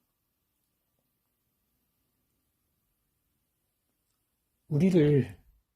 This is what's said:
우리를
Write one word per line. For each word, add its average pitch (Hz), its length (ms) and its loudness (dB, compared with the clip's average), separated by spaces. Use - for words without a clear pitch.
우리를 147 720 0